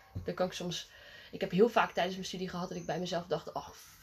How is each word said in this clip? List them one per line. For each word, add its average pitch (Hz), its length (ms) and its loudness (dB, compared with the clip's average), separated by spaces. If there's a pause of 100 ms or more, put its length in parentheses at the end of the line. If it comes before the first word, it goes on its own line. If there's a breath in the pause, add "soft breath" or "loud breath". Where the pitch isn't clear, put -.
(140)
En - 100 -6
dan 175 100 -2
kan 185 120 0
ik 180 60 -4
soms, - 380 -6 (400 loud breath)
ik - 100 -8
heb 185 100 0
heel 208 180 8
vaak 185 240 4
tijdens 185 240 2
mijn 185 120 -6
studie 180 200 -4
gehad 175 200 -4
dat 175 100 -6
ik 165 80 -6
bij 160 120 0
mezelf 175 280 -2
dacht, - 280 -2
"Ach, - 200 -6 (280)